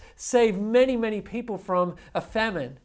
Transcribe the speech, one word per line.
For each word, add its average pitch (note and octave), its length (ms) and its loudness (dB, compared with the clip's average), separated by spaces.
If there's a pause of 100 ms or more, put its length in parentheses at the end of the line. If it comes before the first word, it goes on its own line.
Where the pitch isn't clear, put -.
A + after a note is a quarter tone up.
(140)
save A3+ 440 2
many, B3 380 2
many A3 240 -2
people A3 380 -8
from F3+ 380 0 (180)
a F3+ 60 -2
famine, E3+ 640 -4